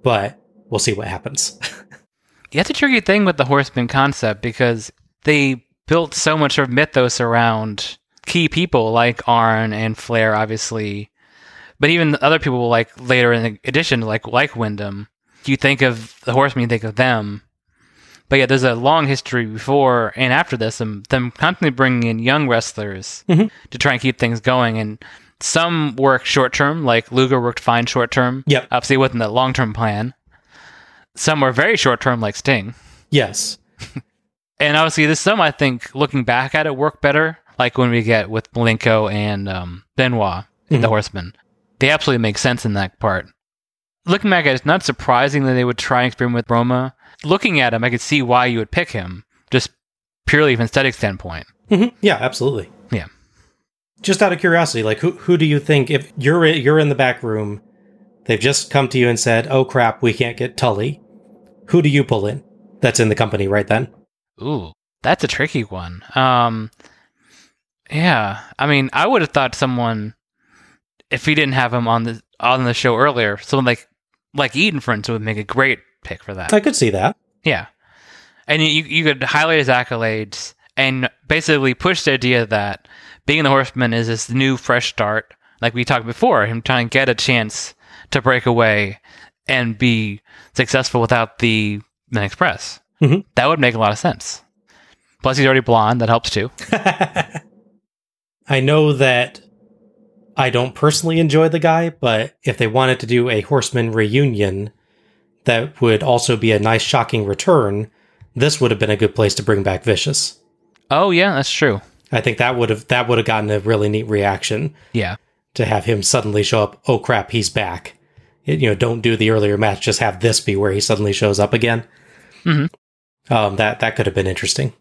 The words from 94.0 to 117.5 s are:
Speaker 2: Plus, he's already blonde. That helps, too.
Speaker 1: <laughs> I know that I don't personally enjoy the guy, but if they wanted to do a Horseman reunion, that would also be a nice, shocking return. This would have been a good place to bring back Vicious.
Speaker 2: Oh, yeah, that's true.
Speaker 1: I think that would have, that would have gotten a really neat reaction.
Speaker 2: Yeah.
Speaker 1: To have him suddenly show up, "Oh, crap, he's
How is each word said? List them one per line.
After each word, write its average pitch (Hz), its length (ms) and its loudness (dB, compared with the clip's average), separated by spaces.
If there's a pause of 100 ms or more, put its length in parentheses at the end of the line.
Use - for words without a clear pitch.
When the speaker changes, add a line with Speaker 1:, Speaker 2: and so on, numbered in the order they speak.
Speaker 2:
Plus, 131 160 0
he's 139 80 4
already 131 140 4
blonde. 117 420 2
That 113 80 0
helps, 117 180 2
too. 107 220 -4 (100)
Speaker 1:
<laughs> - 100 -16 (1800)
I 139 120 2
know 151 340 4
that 127 460 0 (960)
I 131 140 0
don't 123 240 0
personally 165 460 0
enjoy 160 280 4
the 165 100 0
guy, 165 320 2
but 117 520 -2
if 139 160 -2
they 123 80 2
wanted 127 340 2
to - 60 -8
do 120 220 2
a 110 140 0
Horseman 120 500 -2
reunion, 107 800 0 (720)
that 120 360 -2
would 113 220 2
also 123 340 0
be 110 160 2
a 104 60 2
nice, 110 240 2
shocking 117 420 -2
return. 107 680 0 (440)
This 143 260 0
would 123 100 2
have 104 100 -2
been 107 100 0
a 104 60 2
good 104 180 0
place 110 220 2
to - 60 -6
bring 101 200 0
back 95 220 -2
Vicious. - 540 -2 (520)
Speaker 2:
Oh, 175 200 2
yeah, 180 240 2
that's 139 180 -2
true. 113 280 0 (320)
Speaker 1:
I 123 80 0
think - 180 -4
that 123 180 0
would 117 140 2
have, 107 180 -2
that 123 200 0
would 120 100 2
have 110 80 -2
gotten 107 240 -2
a 104 100 0
really 104 280 0
neat 107 200 -2
reaction. 107 640 -2 (180)
Speaker 2:
Yeah. 95 240 -4 (380)
Speaker 1:
To 120 100 -2
have 101 200 0
him 107 180 0
suddenly 107 420 0
show 107 180 2
up, - 240 -4
"Oh, 120 140 2
crap, 110 320 -2
he's 110 180 -2